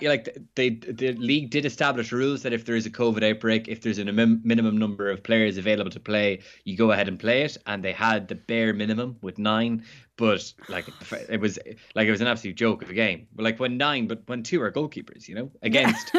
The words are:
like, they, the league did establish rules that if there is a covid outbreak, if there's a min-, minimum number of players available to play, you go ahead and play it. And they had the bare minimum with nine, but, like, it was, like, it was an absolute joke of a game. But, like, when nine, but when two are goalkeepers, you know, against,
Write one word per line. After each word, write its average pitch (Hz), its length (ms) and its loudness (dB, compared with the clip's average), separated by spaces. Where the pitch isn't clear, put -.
like, 147 360 0
they, 127 160 4
the 117 420 -4
league 127 360 0
did 143 140 0
establish 127 480 0
rules 131 320 0
that 127 80 -2
if 117 140 -2
there 120 100 0
is 110 100 0
a 107 40 -6
covid 110 340 0
outbreak, 110 460 2
if 110 120 -8
there's 104 180 -2
a 104 60 -2
min-, 113 380 4
minimum 113 340 4
number 101 320 -2
of 95 140 -4
players 110 320 2
available 98 360 0
to 87 80 -14
play, 104 400 0
you 98 100 -8
go 110 160 6
ahead 101 160 2
and 92 120 -6
play 120 240 2
it. 147 120 -4
And 104 160 -4
they 92 120 -4
had 107 340 0
the 117 80 -8
bare 113 380 0
minimum 110 480 -2
with 92 160 -10
nine, 110 480 0
but, 107 340 2
like, 92 180 -6
it 110 100 -2
was, 101 180 -2
like, 110 120 2
it 110 40 4
was 104 100 0
an 120 60 2
absolute 113 300 -4
joke 113 240 2
of - 80 -14
a 90 40 -10
game. 101 400 -2
But, 113 100 -6
like, 113 180 -2
when 123 160 -2
nine, 135 300 0
but 113 180 -8
when 120 180 -6
two 165 180 0
are 107 100 0
goalkeepers, - 580 -6
you 90 60 -14
know, 131 160 -8
against, 226 580 2